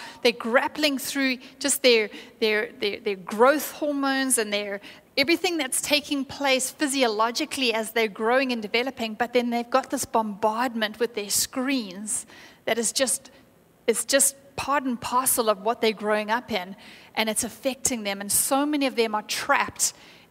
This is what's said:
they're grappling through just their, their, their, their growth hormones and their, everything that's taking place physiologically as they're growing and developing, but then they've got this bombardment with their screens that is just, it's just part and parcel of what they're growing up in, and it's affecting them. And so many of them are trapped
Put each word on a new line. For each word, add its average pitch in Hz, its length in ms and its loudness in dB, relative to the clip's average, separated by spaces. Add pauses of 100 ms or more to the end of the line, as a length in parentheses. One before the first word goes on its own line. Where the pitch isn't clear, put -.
(220)
they're 233 100 6
grappling 262 680 0
through 262 400 -2 (200)
just - 240 0
their, 226 280 6 (300)
their, 214 380 0
their, 202 220 -2
their 202 160 -2
growth 240 560 2
hormones 269 640 0
and 214 160 -2
their, 202 300 -4 (340)
everything 339 400 2
that's 262 240 -2
taking 285 460 0
place 262 440 0
physiologically 247 1000 0
as 220 200 -2
they're 226 140 2
growing 247 460 0
and 233 80 -4
developing, 226 540 -4
but 240 180 -4
then 240 160 2
they've 240 220 -2
got 269 200 0
this 285 140 -4
bombardment 220 960 -2
with 233 140 -2
their 202 160 -6
screens 226 960 -4 (400)
that 220 100 0
is 226 160 -2
just, - 380 -2 (560)
it's 226 180 2
just 269 320 2 (200)
part 277 280 -2
and 247 160 -2
parcel 247 480 0
of 196 140 2
what 233 180 0
they're 220 120 2
growing 214 380 0
up 240 200 -2
in, 190 240 -4 (400)
and - 140 0
it's 214 160 -2
affecting 240 600 -4
them. 196 160 -4
And 202 120 -6
so 277 340 2
many 294 200 0
of 240 100 -4
them 226 180 2
are 214 80 -2
trapped - 720 0 (380)